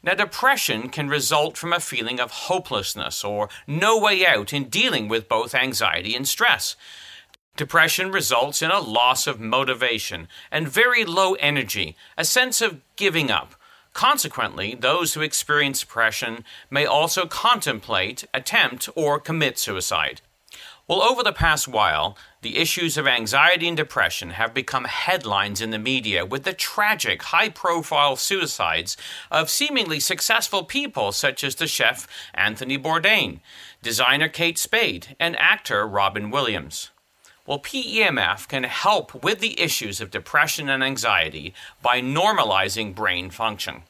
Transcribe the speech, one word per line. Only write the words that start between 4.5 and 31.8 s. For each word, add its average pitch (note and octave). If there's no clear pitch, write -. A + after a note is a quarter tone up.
in C#3
dealing E3+
with A2+
both A#2
anxiety A2
and C3+
stress. F#3+
Depression E3
results C#3+
in D#3+
a G3
loss A#2+
of G#2
motivation A#2
and D3+
very A#3
low F#3
energy, A2+
a D#3+
sense B3+
of F3+
giving E3+
up. E2
Consequently, B2
those C#3+
who D3+
experience D3
depression A2+
may C#3+
also D#3+
contemplate, B2
attempt, C3+
or D3+
commit D#3
suicide. E2
Well, F#3
over B3
the G#3
past D#3
while, G2
the A#2
issues E3
of C#3+
anxiety C#3
and E3+
depression G2
have A2+
become B2+
headlines G#2
in A2
the G#2+
media G#2+
with C#3
the F#3
tragic, G3
high-profile E3
suicides F#2+
of D#3
seemingly A#3
successful F#3+
people E3
such C3+
as C3+
the D#3+
chef B2